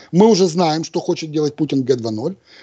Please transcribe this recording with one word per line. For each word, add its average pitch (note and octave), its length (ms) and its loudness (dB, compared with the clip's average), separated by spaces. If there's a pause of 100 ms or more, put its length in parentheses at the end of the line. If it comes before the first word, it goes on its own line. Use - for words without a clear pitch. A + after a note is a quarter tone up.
(120)
Мы F#3 160 6
уже F#3+ 200 4
знаем, D#3+ 360 0
что - 160 -6
хочет D#3+ 320 -6
делать D3+ 240 -2
Путин C#3 280 -2
Г B2+ 120 2
два A#2 160 -6
ноль, B2 240 -6 (280)